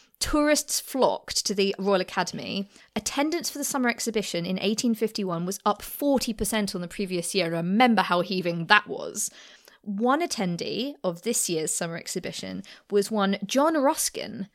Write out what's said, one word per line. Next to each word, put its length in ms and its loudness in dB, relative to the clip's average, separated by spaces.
Tourists 600 2
flocked 640 0
to 100 -2
the 240 2
Royal 220 2
Academy. 680 -4
Attendance 540 -2
for 80 -8
the 60 -4
summer 240 0
exhibition 580 -2
in 140 -2
eighteen 340 0
fifty-one 500 -2
was 220 -4
up 160 0
forty 500 0
percent 420 -2
on 60 -6
the 80 -6
previous 460 -4
year. 160 2
Remember 520 4
how 200 2
heaving 440 -2
that 200 8
was. 440 -6
One 400 0
attendee 720 -2
of 180 -2
this 280 0
year's 240 -2
summer 240 -4
exhibition 640 -8
was 200 2
one 340 2
John 300 4
Ruskin 800 0